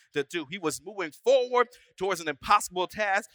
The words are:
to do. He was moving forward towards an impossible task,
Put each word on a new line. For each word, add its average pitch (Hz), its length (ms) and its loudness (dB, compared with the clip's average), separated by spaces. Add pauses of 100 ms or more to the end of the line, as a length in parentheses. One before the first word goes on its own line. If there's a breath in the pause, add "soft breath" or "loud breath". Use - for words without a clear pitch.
(140)
to 147 100 0
do. 160 260 -6
He 190 80 -10
was 156 240 -4
moving 180 300 -8
forward 247 560 2 (280 loud breath)
towards 185 240 -2
an 160 100 -4
impossible 180 580 2
task, 208 480 -2